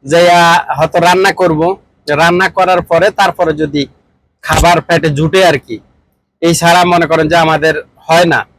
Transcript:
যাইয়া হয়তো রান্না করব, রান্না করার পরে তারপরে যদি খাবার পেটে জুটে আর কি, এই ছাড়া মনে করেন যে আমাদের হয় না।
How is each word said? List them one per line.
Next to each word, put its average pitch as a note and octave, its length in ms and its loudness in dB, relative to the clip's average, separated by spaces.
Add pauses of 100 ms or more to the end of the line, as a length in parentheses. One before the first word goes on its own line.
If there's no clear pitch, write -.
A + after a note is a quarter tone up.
যাইয়া E3+ 340 2 (360)
হয়তো D#3 240 -2
রান্না F#3 320 2
করব, E3 300 -2 (460)
রান্না E3+ 420 0
করার F3+ 320 -2
পরে E3+ 300 0
তারপরে F3+ 420 -2
যদি D3 280 -6 (640)
খাবার D#3+ 380 0
পেটে E3 280 -2
জুটে D3+ 360 -2
আর D#3+ 120 2
কি, A#2+ 200 -12 (640)
এই E3+ 140 0
ছাড়া E3+ 280 2
মনে F3 240 0
করেন D#3+ 200 0
যে E3 100 0
আমাদের D#3+ 360 0 (220)
হয় E3+ 300 0
না। D3 140 0 (200)